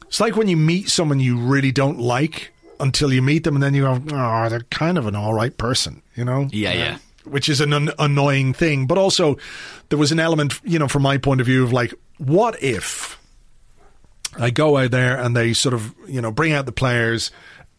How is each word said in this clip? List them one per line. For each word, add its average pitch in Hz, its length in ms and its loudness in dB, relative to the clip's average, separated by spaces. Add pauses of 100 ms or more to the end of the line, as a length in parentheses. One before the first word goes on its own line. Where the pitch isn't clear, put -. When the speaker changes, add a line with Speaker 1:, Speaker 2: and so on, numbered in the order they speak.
Speaker 1:
It's - 140 -4
like 220 160 0
when 220 120 2
you 175 80 2
meet 165 340 2
someone 151 300 0
you 123 180 2
really 135 340 2
don't 139 260 0
like 123 540 -2 (280)
until 139 320 0
you 131 100 4
meet 151 220 2
them, 156 120 0
and 139 80 2
then 139 100 2
you 139 80 2
go, 131 180 0 (120)
"Oh, 113 360 0
they're 117 120 -4 (100)
kind 170 260 -2
of 127 120 -2
an 104 80 -4
all 104 180 -2
right 113 220 -2
person," - 460 -4 (120)
you 120 100 -6
know? 135 280 -2
Speaker 2:
Yeah, 101 200 -2
yeah. 82 260 -2 (260)
Speaker 1:
Which 139 240 -4
is 143 120 0
an 147 120 0
an-, 147 280 0
annoying 143 520 2
thing. 143 340 0
But 175 120 2
also, 185 400 2 (520)
there 147 80 2
was 147 120 2
an 160 80 2
element, 160 460 0
you 170 140 0
know, 143 100 0
from 139 140 0
my 139 160 2
point 131 220 2
of 120 60 -2
view 131 160 4
of, 120 100 0
like, 120 220 0 (240)
what 165 420 2
if - 560 -6 (1200)
I 120 140 0
go 147 260 4
out 131 140 2
there 127 260 2
and 123 200 0
they 117 160 2
sort 120 200 0
of, 113 220 -6 (140)
you 127 120 -6
know, 113 120 -4
bring 156 200 0
out 139 140 -2
the 120 60 -8
players, 117 580 0 (480)